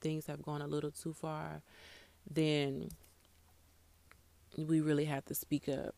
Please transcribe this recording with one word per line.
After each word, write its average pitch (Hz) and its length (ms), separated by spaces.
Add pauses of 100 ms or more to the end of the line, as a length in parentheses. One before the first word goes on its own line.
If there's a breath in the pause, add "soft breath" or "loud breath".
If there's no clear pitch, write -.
things 156 260
have 147 140
gone 147 200
a 147 60
little 147 240
too 160 220
far, 156 480 (680 loud breath)
then 147 600 (1700)
we 156 240
really 151 240
have 139 200
to - 100
speak - 340
up 139 280